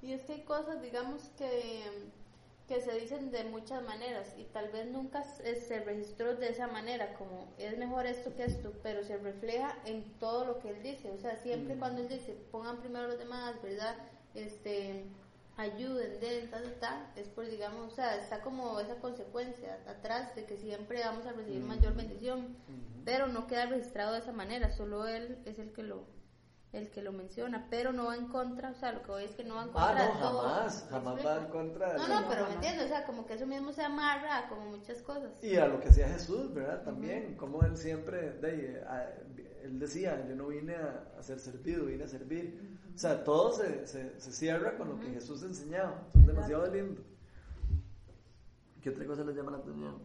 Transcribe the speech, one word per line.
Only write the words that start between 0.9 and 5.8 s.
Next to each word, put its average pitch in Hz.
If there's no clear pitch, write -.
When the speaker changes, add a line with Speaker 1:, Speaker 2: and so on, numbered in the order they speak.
Speaker 1:
que, 233
que 247
se 240
dicen 262
de 233
muchas 220
maneras 220
y -
tal 214
vez 220
nunca 269
se, 233
se 233